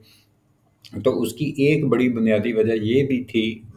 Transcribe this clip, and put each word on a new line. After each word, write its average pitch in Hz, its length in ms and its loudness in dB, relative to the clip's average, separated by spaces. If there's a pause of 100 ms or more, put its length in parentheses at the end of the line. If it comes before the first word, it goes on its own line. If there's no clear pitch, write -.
(1040)
तो 131 80 2
उसकी - 500 -4
एक 143 280 2
बड़ी 123 200 2
बुनियादी 113 440 0
वजह 110 220 0
ये 113 280 2
भी 131 220 -2
थी, 113 520 -4